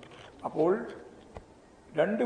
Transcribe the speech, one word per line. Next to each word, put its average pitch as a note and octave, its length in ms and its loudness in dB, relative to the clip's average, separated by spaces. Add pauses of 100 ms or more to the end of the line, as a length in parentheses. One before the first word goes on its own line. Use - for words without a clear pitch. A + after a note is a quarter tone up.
(460)
അപ്പോൾ F3+ 420 2 (1120)
രണ്ട് G#3+ 260 4